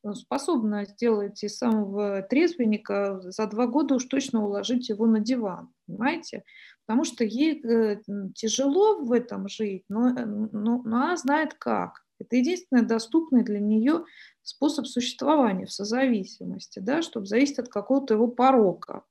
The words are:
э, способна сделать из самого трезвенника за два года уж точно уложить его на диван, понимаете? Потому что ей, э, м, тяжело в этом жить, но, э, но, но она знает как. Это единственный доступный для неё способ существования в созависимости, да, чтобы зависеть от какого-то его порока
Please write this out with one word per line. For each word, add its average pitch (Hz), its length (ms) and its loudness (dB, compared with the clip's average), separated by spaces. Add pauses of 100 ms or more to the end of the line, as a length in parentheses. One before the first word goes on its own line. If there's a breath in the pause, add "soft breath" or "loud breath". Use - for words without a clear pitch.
э, 208 80 -6
способна 220 720 -2
сделать 208 580 -2
из 208 140 -8
самого 208 640 0
трезвенника 208 1000 0
за 190 240 -4
два 208 200 0
года 277 280 2
уж 254 100 -2
точно 233 400 -2
уложить 202 440 -2
его 214 180 2
на 220 120 4
диван, 208 500 -4 (180)
понимаете? 240 560 -6 (420 loud breath)
Потому 240 200 0
что - 200 -4
ей, 269 380 0
э, 226 440 2
м, 196 260 -8
тяжело 311 680 2
в 233 100 -2
этом 202 340 -2
жить, 196 420 -6
но, 233 200 2
э, 247 160 -2
но, 214 260 -4
но 226 320 -2
она 262 340 0
знает 302 380 0
как. - 500 -4 (160)
Это - 140 -4
единственный 254 500 2
доступный 226 580 2
для 208 180 -2
неё 220 420 2 (400 loud breath)
способ - 440 -2
существования 247 800 0
в 185 60 -14
созависимости, 202 1080 -4
да, 262 220 -2
чтобы 226 260 -6
зависеть 262 320 2
от 233 100 -8
какого-то 262 460 0
его 226 120 4
порока 247 840 2